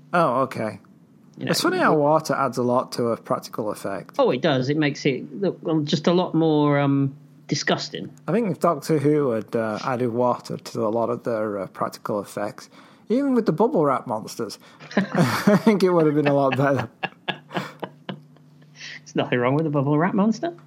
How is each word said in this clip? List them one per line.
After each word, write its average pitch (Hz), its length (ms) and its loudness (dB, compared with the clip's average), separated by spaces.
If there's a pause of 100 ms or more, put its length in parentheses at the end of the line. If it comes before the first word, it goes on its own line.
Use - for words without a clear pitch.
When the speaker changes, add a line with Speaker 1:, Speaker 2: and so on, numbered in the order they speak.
(120)
Speaker 1:
Oh, 151 300 2
okay. 110 360 -6 (600)
Speaker 2:
You 131 80 -6
know, - 40 0
Speaker 1:
It's 170 120 0
funny 359 160 0
how 220 180 4
water 151 380 2
adds 127 220 -2
a 127 60 0
lot 123 300 0
to 120 160 -2
a 113 80 0
practical - 560 -6
effect. 98 440 -10
Speaker 2:
Oh, 247 140 4
it 143 120 -2
does. 131 280 2
It 147 60 0
makes 151 280 0
it - 200 0 (160)
look, 185 220 -2
well, 160 180 0
just 147 260 -2
a 180 60 6
lot 180 240 0
more, 151 420 4
um, 139 380 2 (320)
disgusting. - 640 -4 (160)
Speaker 1:
I 156 40 -2
think 220 200 0
if - 80 -8
Doctor 160 380 0
Who 147 320 2
had, 110 260 -4
uh, 110 280 -2
added 123 280 -2
water 120 440 -2
to 117 300 -6
a - 20 0
lot 113 220 0
of 117 140 -6
their, 107 340 -4
uh, 92 80 -6
practical - 540 -6
effects, - 500 -10 (380)
even 269 260 2
with 226 120 2
the 170 60 4
bubble 208 320 2
wrap 131 220 0
monsters, 110 540 -8 (160)
<laughs> - 200 -20
I 185 600 2
think 196 260 4
it 185 80 4
would 165 160 4
have 147 80 2
been 147 140 2
a 143 60 4
lot 135 220 2
better. 135 320 2 (1900)
Speaker 2:
There's - 400 -14
nothing 123 240 0
wrong 127 160 4
with 160 80 0
the 156 60 -2
bubble 147 280 2
wrap 175 160 2
monster. 220 400 0 (120)